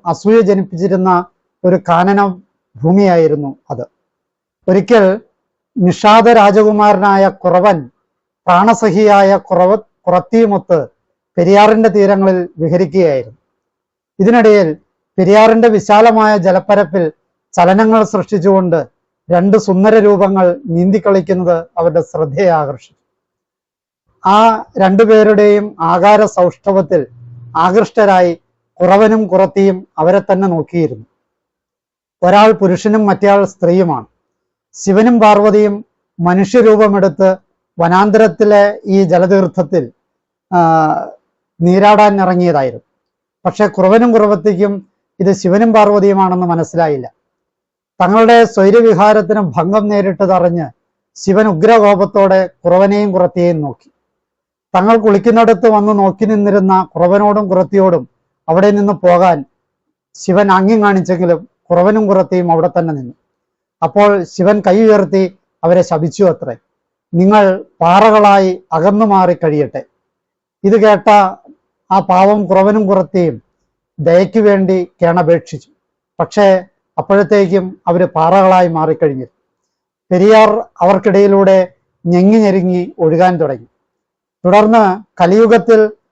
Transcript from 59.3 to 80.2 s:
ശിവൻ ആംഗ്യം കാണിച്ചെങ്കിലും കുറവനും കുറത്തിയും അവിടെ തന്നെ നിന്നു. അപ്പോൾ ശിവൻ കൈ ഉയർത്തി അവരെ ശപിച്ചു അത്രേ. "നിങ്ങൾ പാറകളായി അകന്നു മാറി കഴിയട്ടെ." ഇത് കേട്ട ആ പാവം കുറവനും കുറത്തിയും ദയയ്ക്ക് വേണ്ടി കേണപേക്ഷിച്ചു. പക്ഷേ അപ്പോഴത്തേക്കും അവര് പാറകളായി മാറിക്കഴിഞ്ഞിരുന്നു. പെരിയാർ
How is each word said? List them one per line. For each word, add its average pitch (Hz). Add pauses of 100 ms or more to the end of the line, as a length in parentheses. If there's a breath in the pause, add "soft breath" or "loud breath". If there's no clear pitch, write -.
ശിവൻ 196
ആംഗ്യം 196
കാണിച്ചെങ്കിലും 175 (240)
കുറവനും 196
കുറത്തിയും 185
അവിടെ 165
തന്നെ 165
നിന്നു. 131 (680)
അപ്പോൾ 202 (140)
ശിവൻ 196
കൈ 190
ഉയർത്തി 196 (400)
അവരെ 180
ശപിച്ചു 165
അത്രേ. 127 (580)
"നിങ്ങൾ 196 (360)
പാറകളായി 202 (220)
അകന്നു 202
മാറി 185
കഴിയട്ടെ." 147 (800)
ഇത് 202
കേട്ട 208 (800)
ആ 185
പാവം 190
കുറവനും 196
കുറത്തിയും 175 (640)
ദയയ്ക്ക് 185
വേണ്ടി 190 (240)
കേണപേക്ഷിച്ചു. 170 (500)
പക്ഷേ 196 (500)
അപ്പോഴത്തേക്കും 196 (220)
അവര് 175
പാറകളായി 180
മാറിക്കഴിഞ്ഞിരുന്നു. 156 (720)
പെരിയാർ 214 (320)